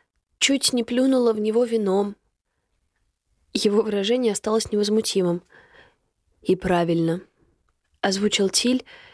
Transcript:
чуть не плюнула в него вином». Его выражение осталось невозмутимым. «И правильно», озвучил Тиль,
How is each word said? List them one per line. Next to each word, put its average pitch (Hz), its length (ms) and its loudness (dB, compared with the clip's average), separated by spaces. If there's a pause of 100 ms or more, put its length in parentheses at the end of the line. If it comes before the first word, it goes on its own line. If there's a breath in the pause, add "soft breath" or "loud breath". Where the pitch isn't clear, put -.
(400 loud breath)
чуть - 340 0
не 240 100 0
плюнула 247 500 2
в 214 60 -4
него 220 240 0
вином». 202 520 0 (1400)
Его 208 300 2
выражение 214 500 0
осталось 214 380 -2
невозмутимым. 202 720 0 (1000 soft breath)
«И - 140 2
правильно», 170 680 0 (840)
озвучил 196 460 0
Тиль, 247 360 0 (280 loud breath)